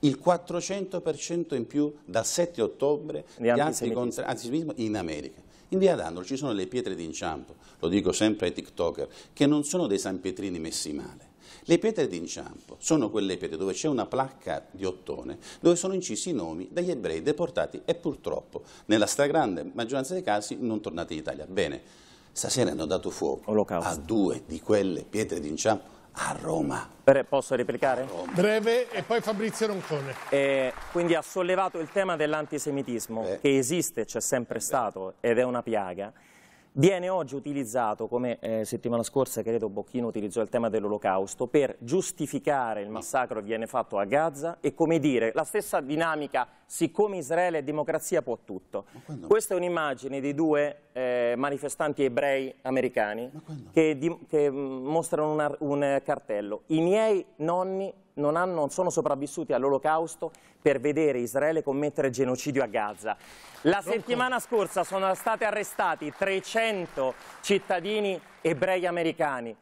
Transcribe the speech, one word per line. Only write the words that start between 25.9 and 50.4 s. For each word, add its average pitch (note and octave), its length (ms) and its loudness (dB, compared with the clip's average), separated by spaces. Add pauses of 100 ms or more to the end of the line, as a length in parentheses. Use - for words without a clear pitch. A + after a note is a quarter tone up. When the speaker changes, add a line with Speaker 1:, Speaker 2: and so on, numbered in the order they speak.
Speaker 1:
a - 200 -2
Roma. D3+ 480 -2 (160)
Speaker 2:
Re-, C3+ 200 8
posso C3+ 300 0
replicare? B2 480 2
Speaker 1:
A C3+ 40 -6
Roma. F2+ 260 -8
Speaker 3:
Breve A3 580 2
e G3 120 -4
poi A3+ 180 0
Fabrizio G#3+ 460 -2
Roncone. D3+ 480 -4 (160)
Speaker 2:
Eh, C#3 420 4 (180)
quindi E3+ 240 4
ha D#3 80 2
sollevato F#3 560 0
il D#3+ 140 -6
tema F#3 240 0
dell'antisemitismo, C#3 1120 -2
Speaker 1:
Eh. F#2+ 140 -2
Speaker 2:
che C#3 180 6
esiste, C3+ 480 0
c'è - 140 -4
sempre A#2+ 380 -2
Speaker 1:
Eh. A2 40 -6
Speaker 2:
stato F#2+ 580 -2
ed A#2+ 180 4
è B2 40 6
una B2 200 0
piaga. G2 500 -2 (600)
Viene F3+ 360 4
oggi D#3+ 260 -2
utilizzato, A#2+ 720 -2
come, A#2+ 320 -2
eh, A2 260 -2
settimana A#2 380 -2
scorsa B2 400 0
credo A2 260 0
Bocchino G#2 380 -4
utilizzò G#2+ 360 -2
il G#2 60 -2
tema A#2 200 0
dell'Olocausto, G2+ 800 0
per C#3 320 4
giustificare C3 1000 -2
il G2+ 40 -6
Speaker 1:
No. G#2 60 -10
Speaker 2:
massacro A2+ 480 -2
che G2+ 60 -10
viene A2+ 200 -2
fatto A2 320 -2
a G2+ 60 4
Gaza D3 560 0
e, D3 140 0
come E3 260 4
dire, A#2 340 4
la D#3 80 0
stessa G3 380 -2
dinamica, D3 640 -2 (200)
siccome G3+ 500 0
Israele E3 420 0
è C#3+ 60 -2
democrazia D3+ 580 0
può A#2 220 -4
tutto. G2 480 -8
Speaker 1:
Ma B2 120 -20
quando? A#2 220 -10
Speaker 2:
Questa G#3+ 280 4
è - 20 2
un'immagine C#3+ 640 -2
di C#3+ 140 -2
due, D3 480 2 (100)